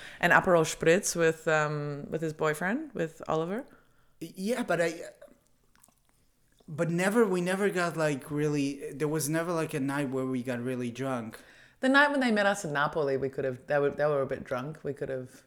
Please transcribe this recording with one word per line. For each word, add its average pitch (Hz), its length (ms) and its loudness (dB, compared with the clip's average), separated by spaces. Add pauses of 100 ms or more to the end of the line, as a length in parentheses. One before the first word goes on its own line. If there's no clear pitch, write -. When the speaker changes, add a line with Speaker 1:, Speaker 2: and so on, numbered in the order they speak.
(200)
Speaker 1:
an 175 100 2
Aperol 165 340 8
Spritz 160 520 2
with, 160 320 2
um, 151 640 -2
with 160 100 -4
his 160 120 -4
boyfriend, 180 600 -2
with 165 340 -6
Oliver. 170 360 -2 (720)
Speaker 2:
Yeah, 220 260 -4
but 175 180 0
I, 170 140 0 (1700)
but 160 220 -2
never, 196 360 4
we 185 160 0
never 190 280 2
got, 175 280 0
like, 151 340 0
really, 147 480 0 (140)
there 143 140 -2
was 147 200 0
never, 165 240 -2
like, 160 220 -2
a 151 60 -2
night 139 300 -2
where 131 160 -2
we 131 180 -2
got 120 200 -4
really 123 280 -4
drunk. 120 480 -6 (420)
Speaker 1:
The 262 80 2
night 277 220 6
when 285 80 0
they 254 120 2
met 208 140 2
us 202 180 2
in 156 100 -4
Napoli, 143 440 0
we 135 120 -2
could 139 160 -4
have, 127 120 -4 (100)
they 147 120 2
were, 143 100 4
they 147 160 0
were 147 160 2
a 135 60 2
bit 131 160 -6
drunk. 135 400 -6
We 147 100 -4
could 135 160 -8
have 131 200 -8 (180)